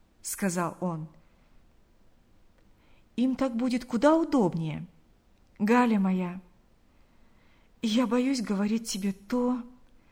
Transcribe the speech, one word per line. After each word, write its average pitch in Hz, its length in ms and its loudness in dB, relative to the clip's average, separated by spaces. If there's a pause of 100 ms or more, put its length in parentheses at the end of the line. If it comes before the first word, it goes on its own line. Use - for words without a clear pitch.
(220)
сказал 180 580 -4
он. 165 280 -6 (2000)
"Им 254 200 0
так 262 200 -2
будет 247 300 -2
куда 277 300 4
удобнее. 175 680 0 (720)
Галя 226 420 4
моя, 185 420 -2 (1500)
я 226 200 2
боюсь 247 340 0
говорить 208 480 -2
тебе 196 240 -4
то, 247 480 -2 (500)